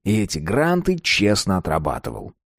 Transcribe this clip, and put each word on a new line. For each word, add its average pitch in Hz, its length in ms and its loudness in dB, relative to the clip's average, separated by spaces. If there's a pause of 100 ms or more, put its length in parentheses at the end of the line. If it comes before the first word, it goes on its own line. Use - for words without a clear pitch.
и 107 180 2
эти 87 200 -2
гранты 170 580 0
честно 101 600 2
отрабатывал. 76 760 -4 (260)